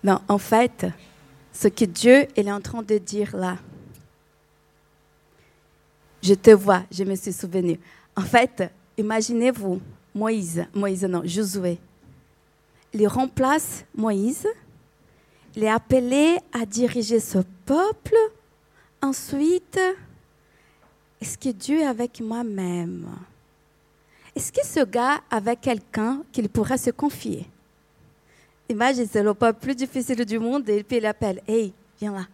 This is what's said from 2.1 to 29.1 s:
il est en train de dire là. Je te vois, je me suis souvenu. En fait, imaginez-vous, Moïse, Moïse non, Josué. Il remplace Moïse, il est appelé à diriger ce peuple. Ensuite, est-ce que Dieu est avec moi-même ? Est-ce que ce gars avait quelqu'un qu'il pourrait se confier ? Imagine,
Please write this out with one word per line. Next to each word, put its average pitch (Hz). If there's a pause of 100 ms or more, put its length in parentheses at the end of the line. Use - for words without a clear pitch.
il 202
est 202
en 202
train 233
de 214
dire 202
là. 180 (2750)
Je 196
te 196
vois, 196
je 185
me 190
suis 185
souvenu. 175 (360)
En 202
fait, 233 (260)
imaginez-vous, 220 (320)
Moïse, 196
Moïse 196
non, 180
Josué. 180 (1120)
Il 208
remplace 262 (100)
Moïse, 220 (1080)
il 214
est 214
appelé 262 (140)
à 233
diriger 226
ce 196 (260)
peuple. 381 (880)
Ensuite, 302 (1400)
est-ce -
que -
Dieu 262
est 302
avec 240
moi-même ? 180 (1300)
Est-ce -
que 571
ce 294
gars 240 (100)
avait 226
quelqu'un 233 (100)
qu'il 214
pourrait 233
se 247
confier ? - (1200)
Imagine, 240